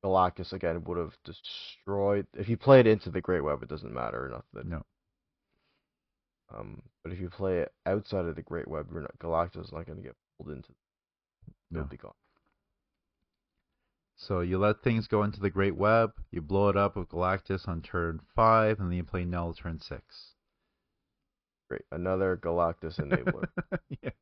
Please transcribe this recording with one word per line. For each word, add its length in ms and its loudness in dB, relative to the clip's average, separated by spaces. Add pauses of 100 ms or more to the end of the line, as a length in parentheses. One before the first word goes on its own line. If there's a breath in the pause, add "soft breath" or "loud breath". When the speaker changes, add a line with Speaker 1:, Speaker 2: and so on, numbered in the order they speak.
Speaker 1:
Galactus 480 2
again 320 -2
would 140 -4
have 260 -6
destroyed. 1080 -4
If 140 -6
you 80 2
play 240 12
it 60 8
into 240 6
the 100 -2
Great 220 0
Web, 200 -2
it 60 -16
doesn't 240 -10
matter, 360 -6 (240)
nothing. 160 -10
Speaker 2:
No. 160 -8 (1700)
Speaker 1:
Um, 320 -14 (200)
but 100 -10
if 80 -10
you 100 -8
play 300 -2
it 140 -4 (120)
outside 400 -2
of 100 -6
the 60 -10
Great 260 -8
Web, 240 -6
you're 100 -8
not, 160 -12
Galactus 460 -2
is 80 -18
not 140 -10
gonna 160 -14
get 140 -16 (200)
pulled 140 -16
into. 240 -14 (960)
It'll 140 -6
Speaker 2:
No. 40 -10
Speaker 1:
be 80 -14
gone. 180 -18 (2000)
Speaker 2:
So 240 -4
you 180 0
let 240 2
things 260 0
go 160 2
into 160 -4
the 100 0
Great 240 2
Web, 400 4 (160)
you 120 -6
blow 260 2
it 80 4
up 200 2
with 120 -6
Galactus 580 -2
on 160 -4
turn 380 -4 (160)
five, 440 6
and 100 -2
then 60 -2
you 80 -2
play 200 -4
Null 300 -4
turn 260 -10
six. 540 -16 (1300)
Speaker 1:
Great. 220 -8
Another 460 0
Galactus 640 -2
enabler. 480 -2 (220)
Speaker 2:
<laughs> 320 -10
Yeah. 80 -8 (120)